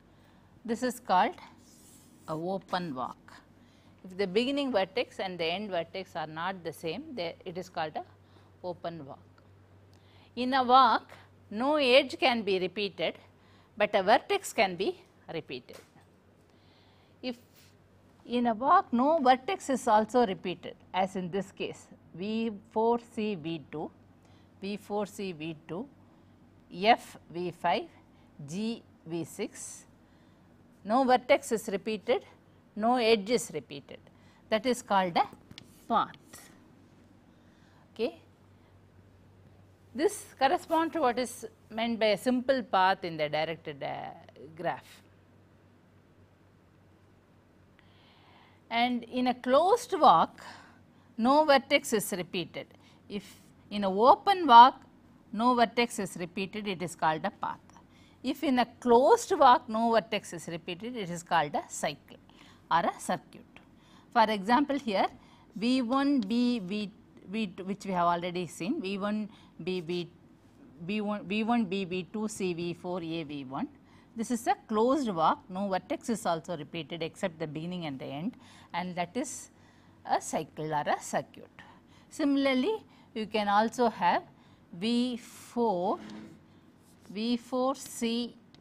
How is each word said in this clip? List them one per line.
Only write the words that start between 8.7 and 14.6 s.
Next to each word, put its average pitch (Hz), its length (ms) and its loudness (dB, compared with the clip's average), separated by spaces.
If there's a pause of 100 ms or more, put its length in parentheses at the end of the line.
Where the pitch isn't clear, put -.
walk. 131 140 -18 (1160)
In 254 180 -2
a 262 100 2
walk, 247 460 6 (400)
no 262 260 -2
edge 277 440 4
can 240 220 2
be 190 180 0
repeated, 185 560 -4 (640)
but 202 160 0
a 196 100 2
vertex 294 480 0
can 190 240 0